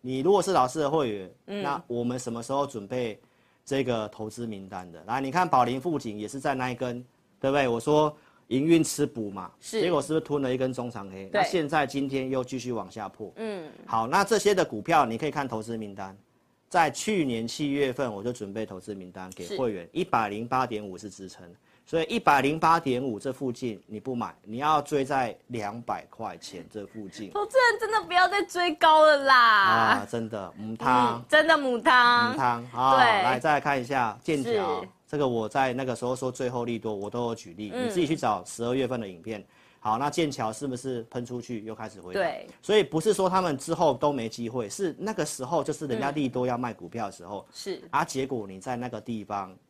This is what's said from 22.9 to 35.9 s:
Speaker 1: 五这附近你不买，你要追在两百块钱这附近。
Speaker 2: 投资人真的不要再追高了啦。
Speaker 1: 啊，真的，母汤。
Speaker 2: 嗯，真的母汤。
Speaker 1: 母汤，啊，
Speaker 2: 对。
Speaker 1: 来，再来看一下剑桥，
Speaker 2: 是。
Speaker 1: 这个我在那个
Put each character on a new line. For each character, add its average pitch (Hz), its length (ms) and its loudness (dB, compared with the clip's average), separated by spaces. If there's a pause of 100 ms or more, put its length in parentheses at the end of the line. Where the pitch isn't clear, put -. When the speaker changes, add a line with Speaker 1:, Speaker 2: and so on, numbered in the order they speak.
Speaker 1:
五 117 180 -4
这 135 120 -6
附 127 200 -4
近 113 340 -8
你 107 140 -10
不 127 160 -6
买， 104 280 -4
你 107 140 -10
要 147 240 4
追 143 240 -2
在 131 320 0 (100)
两 110 340 -6
百 95 280 -6
块 101 280 -10
钱 85 340 -14
这 104 160 -10
附 107 220 -12
近。 107 220 -12
Speaker 2:
投 415 140 -4
资 480 120 0 (140)
人 415 80 -2
真 427 120 -4
的 440 160 2
不 349 60 -6
要 370 140 6
再 403 160 0
追 349 320 0
高 311 300 8
了 302 120 8
啦。 269 180 6
Speaker 1:
啊， 196 760 6
真 117 200 -4
的， 98 280 -8
母 110 180 -8
汤。 120 420 4
Speaker 2:
嗯， 120 120 -12
真 302 160 6
的 320 120 6
母 262 200 0
汤。 240 540 6
Speaker 1:
母 254 60 -4
汤， - 360 0
啊， 131 220 6
Speaker 2:
对。 127 100 8
Speaker 1:
来， 131 340 4
再 156 140 4
来 143 60 4
看 139 200 0
一 123 40 -4
下 120 400 0
剑 147 200 0
桥， 101 380 -2
Speaker 2:
是。 92 80 -12 (180)
Speaker 1:
这 147 120 -6
个 139 80 2
我 113 200 0
在 131 260 0
那 131 120 -4
个 123 100 -2